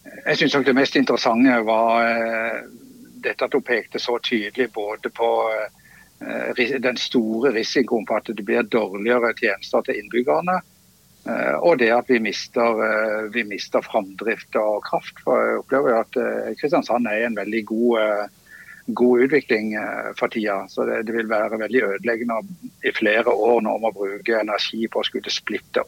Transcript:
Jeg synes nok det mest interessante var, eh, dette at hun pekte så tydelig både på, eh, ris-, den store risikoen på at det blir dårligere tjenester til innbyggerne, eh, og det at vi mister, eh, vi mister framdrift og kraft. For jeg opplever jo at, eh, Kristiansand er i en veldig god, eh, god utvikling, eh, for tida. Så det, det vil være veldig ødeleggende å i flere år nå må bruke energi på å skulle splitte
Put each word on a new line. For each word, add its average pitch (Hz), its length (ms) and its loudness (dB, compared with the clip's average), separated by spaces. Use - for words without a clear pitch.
Jeg 151 160 0
synes 147 160 2
nok 131 80 2
det 131 140 4
mest 147 180 2
interessante 123 640 4
var, 117 400 4
eh, 113 540 -2
dette 113 160 -4
at 120 80 -2
hun 139 100 2
pekte 117 380 -2
så 120 240 -2
tydelig 110 480 -2
både 110 400 -6
på, 117 160 0
eh, - 960 -8
ris-, 127 220 0
den 123 160 0
store 117 580 0
risikoen 113 540 0
på 113 80 0
at 110 160 -4
det 104 140 -10
blir 117 160 2
dårligere 113 760 0
tjenester 110 480 -2
til 117 160 -4
innbyggerne, 147 560 0
eh, 123 320 0
og 170 180 6
det 113 140 4
at 120 160 2
vi 123 100 6
mister, 110 720 0
eh, 107 460 0
vi 120 100 -2
mister 104 400 -4
framdrift 101 720 -4
og 107 260 0
kraft. - 420 -6
For 123 200 2
jeg 113 180 0
opplever 139 280 0
jo 113 100 4
at, - 160 -4
eh, 113 380 -2
Kristiansand 123 520 0
er 107 140 -2
i 117 80 0
en 113 80 -6
veldig 107 280 -4
god, 113 360 2
eh, 104 260 0
god 123 320 6
utvikling, 110 480 0
eh, 107 440 -6
for 120 100 0
tida. 101 400 -2
Så 120 200 -4
det, 113 180 -2
det 113 80 -4
vil 113 140 -2
være 110 320 -2
veldig 110 220 0
ødeleggende 110 580 -2
å 101 60 -8
i 123 100 0
flere 110 380 2
år 113 320 4
nå 107 160 0
må 110 140 -2
bruke 101 480 -2
energi 107 480 -4
på 104 120 -4
å 104 40 -2
skulle - 260 -6
splitte - 580 -4